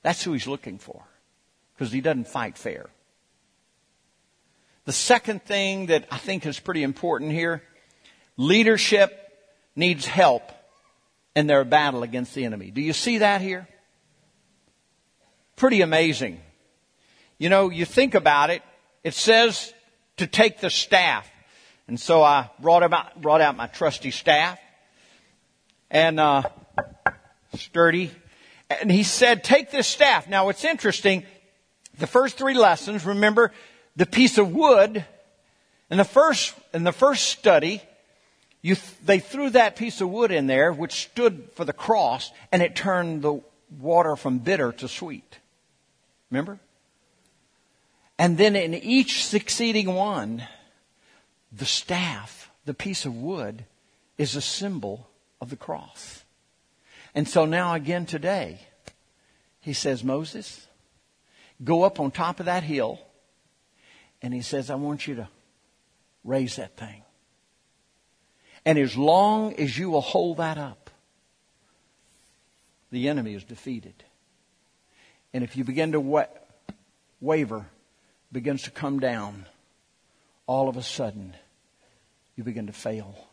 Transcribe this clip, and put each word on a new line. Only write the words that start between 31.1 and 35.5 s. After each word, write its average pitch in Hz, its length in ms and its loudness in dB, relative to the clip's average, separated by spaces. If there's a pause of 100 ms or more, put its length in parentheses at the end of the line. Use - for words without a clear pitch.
The - 100 -6
first 254 300 2
three 269 160 -2
lessons, 202 520 2
remember 208 460 2 (440)
the 180 100 2
piece - 320 4
of 196 160 4
wood. 214 520 4 (840)